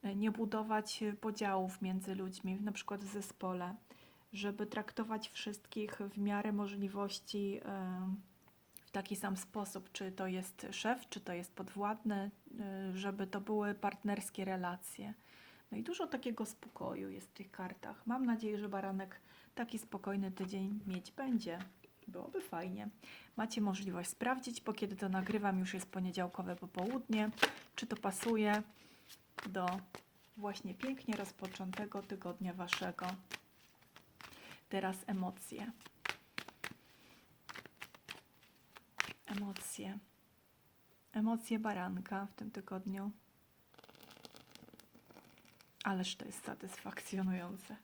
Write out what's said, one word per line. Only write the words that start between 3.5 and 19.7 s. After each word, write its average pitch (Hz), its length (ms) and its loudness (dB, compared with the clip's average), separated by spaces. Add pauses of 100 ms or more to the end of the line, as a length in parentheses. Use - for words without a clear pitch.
żeby 202 320 0
traktować 220 640 -2
wszystkich - 720 -4
w 202 180 -4
miarę 202 340 4
możliwości, 202 1120 2
e, 190 500 2 (680)
w - 60 -20
taki 196 240 0
sam 196 220 0
sposób, 190 540 -4
czy 190 200 -2
to 190 160 0
jest 185 440 -2
szef, 240 380 2
czy 202 100 -6
to 185 140 -4
jest 175 220 -4
podwładny, 202 760 0 (280)
y, 190 380 -2
żeby 196 300 0
to 196 140 -2
były 208 340 4
partnerskie 202 720 0
relacje. 185 680 -2 (580)
No 214 60 -2
i 220 60 -2
dużo 349 240 0
takiego 240 380 0
spokoju 196 640 -6
jest 190 200 -10
w - 40 -20
tych 190 180 -14
kartach. - 560 -8
Mam 254 180 2
nadzieję, 220 320 4
że 208 120 0
baranek 196 500 -2 (360)
taki 233 240 -2